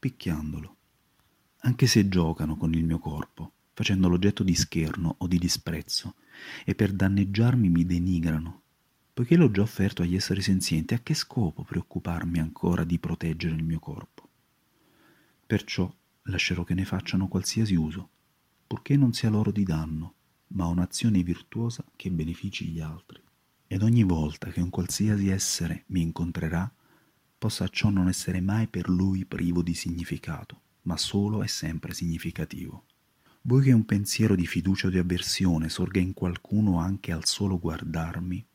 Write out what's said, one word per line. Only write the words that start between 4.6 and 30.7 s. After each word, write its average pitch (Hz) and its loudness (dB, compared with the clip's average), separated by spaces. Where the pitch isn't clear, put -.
o 90 -4
di 87 2
disprezzo, - -4
e - 0
per 101 2
danneggiarmi 98 4
mi 85 4
denigrano, 85 -2
poiché 123 4
l'ho 160 8
già 98 2
offerto 98 0
agli 87 0
esseri 95 0
senzienti, 92 0
a 120 -2
che - -4
scopo - -4
preoccuparmi 87 -4
ancora 85 0
di 85 0
proteggere 82 -4
il 80 -4
mio 80 -2
corpo? - -14
Perciò - -2
lascerò 90 -2
che 90 -2
ne 95 0
facciano 95 -2
qualsiasi 98 0
uso, 82 -2
purché - 0
non 131 6
sia 117 0
loro 104 2
di 101 0
danno, 80 -4
ma 92 0
un'azione 90 2
virtuosa 113 -4
che 92 -6
benefici 85 -4
gli 82 -6
altri. 78 -12
Ed 101 -2
ogni 113 6
volta 78 0
che - -4
un 90 0
qualsiasi 98 0
essere 87 -4
mi 92 0
incontrerà, 82 -2
possa - -4
ciò - 0
non 95 2
essere 90 -2
mai 107 0
per 87 -6
lui 92 0
privo 87 -2
di 85 0
significato, - -8